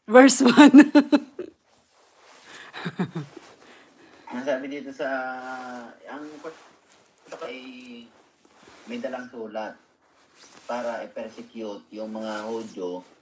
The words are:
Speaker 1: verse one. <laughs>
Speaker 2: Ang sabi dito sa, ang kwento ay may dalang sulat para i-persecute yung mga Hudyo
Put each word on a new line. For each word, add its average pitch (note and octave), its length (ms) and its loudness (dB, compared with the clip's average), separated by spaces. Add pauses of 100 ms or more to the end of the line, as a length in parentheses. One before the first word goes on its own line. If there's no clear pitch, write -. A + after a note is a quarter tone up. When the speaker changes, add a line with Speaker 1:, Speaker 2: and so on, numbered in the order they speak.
Speaker 1:
verse B3+ 400 8
one. C#4 400 10
<laughs> - 80 0 (3500)
Speaker 2:
Ang B2 80 -10
sabi C3+ 240 -6
dito C#3 240 -12
sa, C3+ 160 -8 (1040)
ang C#3+ 160 -16 (160)
kwento - 1040 -20
ay B2+ 120 -14 (1300)
may A#2+ 80 -10
dalang - 320 -12
sulat G#2+ 480 -12 (880)
para A#2 400 -8
i-persecute A2+ 880 -16
yung A2 200 -12
mga A2 360 -10
Hudyo F#2+ 560 -12 (160)